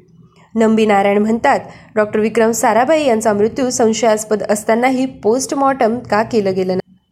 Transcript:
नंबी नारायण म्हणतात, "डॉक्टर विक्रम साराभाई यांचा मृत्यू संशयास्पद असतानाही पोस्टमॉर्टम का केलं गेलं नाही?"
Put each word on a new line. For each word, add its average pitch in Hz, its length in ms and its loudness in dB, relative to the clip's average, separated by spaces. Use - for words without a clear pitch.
नंबी 220 300 4
नारायण 202 320 2
म्हणतात, 220 420 0
"डॉक्टर 214 240 -2
विक्रम 220 320 0
साराभाई 247 540 0
यांचा 226 280 0
मृत्यू 226 360 0
संशयास्पद 220 800 0
असतानाही 240 560 0
पोस्टमॉर्टम 262 920 -2
का 214 240 -2
केलं 202 320 -2
गेलं 185 220 -2
नाही?" - 180 -10